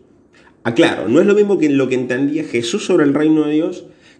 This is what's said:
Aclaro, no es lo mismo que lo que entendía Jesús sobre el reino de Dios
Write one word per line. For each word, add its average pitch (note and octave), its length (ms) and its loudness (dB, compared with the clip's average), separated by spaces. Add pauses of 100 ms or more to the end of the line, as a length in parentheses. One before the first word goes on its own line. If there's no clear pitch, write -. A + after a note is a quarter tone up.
(640)
Aclaro, A#2 460 0
no C3+ 120 4
es G3+ 60 4
lo G3+ 80 4
mismo G3+ 220 2
que D3+ 140 0
lo C3+ 180 0
que B2+ 60 -4
entendía C3+ 500 -2
Jesús A#2+ 400 -4
sobre E3+ 220 2
el C#3 80 2
reino D3+ 320 2
de D3 80 -2
Dios F3 320 -4 (340)